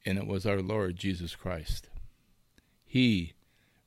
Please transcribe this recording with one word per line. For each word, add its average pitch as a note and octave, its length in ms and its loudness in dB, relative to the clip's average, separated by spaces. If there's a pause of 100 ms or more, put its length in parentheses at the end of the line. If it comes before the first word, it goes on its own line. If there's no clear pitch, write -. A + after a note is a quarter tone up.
and G2 120 0
it G2+ 100 -2
was G2 180 -2
our G2+ 160 2
Lord F#2 360 0
Jesus F2 380 -4
Christ. - 540 -4 (960)
He A2 480 4 (540)